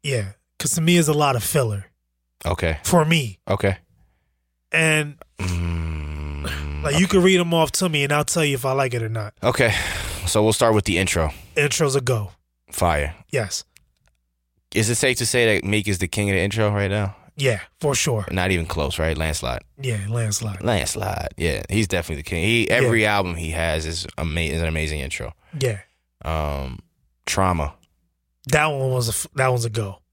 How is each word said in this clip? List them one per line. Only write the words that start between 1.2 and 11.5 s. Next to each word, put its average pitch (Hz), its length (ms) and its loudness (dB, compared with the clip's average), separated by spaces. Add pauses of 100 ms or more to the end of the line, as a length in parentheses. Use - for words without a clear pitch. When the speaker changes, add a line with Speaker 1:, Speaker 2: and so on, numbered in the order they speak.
Speaker 1:
of 107 80 0
filler. 110 420 0 (600)
Speaker 2:
Okay. 82 380 0
Speaker 1:
For 165 220 4
me. 151 420 0
Speaker 2:
Okay. 98 300 0 (920)
Speaker 1:
And 156 460 0 (220)
Speaker 2:
Mm, 82 1400 -4
Speaker 1:
like, 147 160 0
you 190 60 6
Speaker 2:
okay. 180 60 -4
Speaker 1:
can 190 120 6
read 185 160 6
'em 170 140 0
off 160 200 4
to 185 160 0
me, 147 140 2
and 139 100 0
I'll 147 120 2
tell 165 200 0
you 139 100 2
if 123 100 -4
I 131 60 0
like 131 220 0
it 117 100 -2
or 110 60 -4
not. 107 240 -6 (100)
Speaker 2:
Okay. 120 300 4 (520)
So 107 180 4
we'll 110 100 6
start 113 200 4
with 107 120 4
the 87 120 2
intro. 85 360 0 (220)